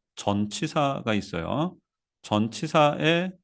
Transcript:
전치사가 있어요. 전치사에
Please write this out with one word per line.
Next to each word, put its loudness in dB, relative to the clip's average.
전치사가 -2
있어요. -2
전치사에 2